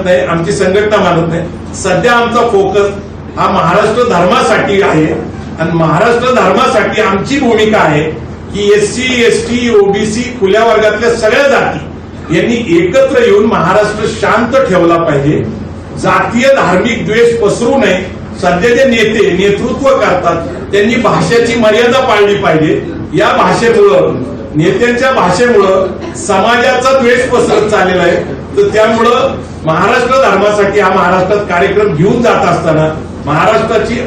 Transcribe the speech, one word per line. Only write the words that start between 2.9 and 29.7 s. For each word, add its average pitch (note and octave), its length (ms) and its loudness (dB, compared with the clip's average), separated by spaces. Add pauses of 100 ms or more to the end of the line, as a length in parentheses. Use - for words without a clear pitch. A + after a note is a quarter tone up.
हा F#3+ 120 0
महाराष्ट्र G3+ 520 0
धर्मासाठी F#3+ 800 0
आहे D#3 300 0 (480)
आणि E3+ 120 -2
महाराष्ट्र G#3+ 640 2
धर्मासाठी A3 680 0
आमची G3+ 360 -2
भूमिका G#3+ 400 2
आहे D#3 320 0 (440)
की G3+ 220 2
एससी, A#3+ 480 -2
एसटी, A#3 560 0
ओबीसी, A3 600 0
खुल्या G3 240 2
वर्गातल्या A3 460 2
सगळ्या C4 380 2
जाती - 300 0 (600)
यांनी G3+ 460 0
एकत्र C4+ 380 2
येऊन G#3 220 4
महाराष्ट्र G#3 640 0
शांत A#3+ 640 0
ठेवला E3+ 280 2
पाहिजे. D3 480 0 (580)
जातीय F#3 460 0
धार्मिक G3 580 0
द्वेष A#3 360 2
पसरू A#3+ 360 0
नये. F#3 320 0 (280)
सध्या F3+ 360 0
जे C4+ 100 2
नेते G#3+ 460 2
नेतृत्व B3 640 0
करतात - 760 -2
त्यांनी G#3 220 2
भाषेची - 640 0
मर्यादा A#3+ 420 2
पाळली G#3 340 2
पाहिजे. D#3 520 0 (280)
या A3+ 220 0
भाषेमुळं, F#3 800 2 (400)
नेत्यांच्या A#3 580 0
भाषेमुळं F#3+ 720 2 (300)
समाजाचा B3 840 0
द्वेष A#3+ 300 2
पसरत - 400 0
चाललेला F#3 340 0
आहे. - 420 -2 (120)
तर G3+ 60 4 (120)
त्यामुळं A#3 600 2 (280)
महाराष्ट्र A#3 680 0